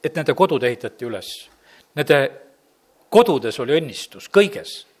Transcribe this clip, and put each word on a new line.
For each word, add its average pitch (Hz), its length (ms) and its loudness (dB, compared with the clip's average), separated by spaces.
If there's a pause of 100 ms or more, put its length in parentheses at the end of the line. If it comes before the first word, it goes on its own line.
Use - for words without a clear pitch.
et - 160 -6
nende 143 160 0
kodud 156 320 0
ehitati 120 400 -6
üles. 104 240 -10 (680)
Nende 147 200 2 (920)
kodudes 147 500 4
oli 127 140 0
õnnistus, 135 560 -6
kõiges. - 540 0 (160)